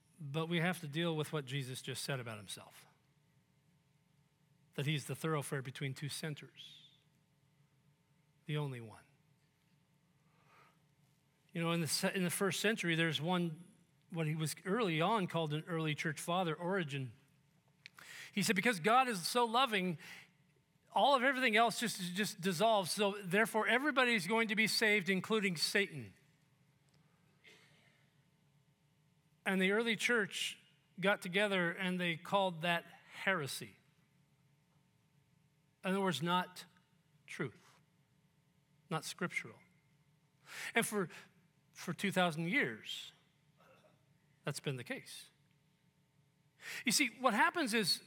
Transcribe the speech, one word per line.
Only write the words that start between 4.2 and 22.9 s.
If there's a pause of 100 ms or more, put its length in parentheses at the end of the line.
That
he's
the
thoroughfare
between
two
centers. (1800)
The
only
one. (2500)
You
know,
in
the
se-,
in
the
first
century,
there's
one (600)
what
he
was (100)
early
on
called
an
early
church
father,
Origen. (1200)
He
said,
"Because
God
is
so
loving, (960)
all
of
everything
else
just,
just
dissolves.